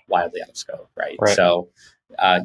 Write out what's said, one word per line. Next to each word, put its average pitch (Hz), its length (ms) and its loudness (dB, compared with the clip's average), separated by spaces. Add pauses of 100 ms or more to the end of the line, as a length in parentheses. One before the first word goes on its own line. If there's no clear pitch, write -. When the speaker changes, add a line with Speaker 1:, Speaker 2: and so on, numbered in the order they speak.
Speaker 1:
wildly 87 360 -4
out - 60 -16
of - 80 -20
scope, - 380 -16
right? 73 240 -8
Speaker 2:
Right. 104 160 2
Speaker 1:
So, 87 340 2 (500)
uh, 92 260 4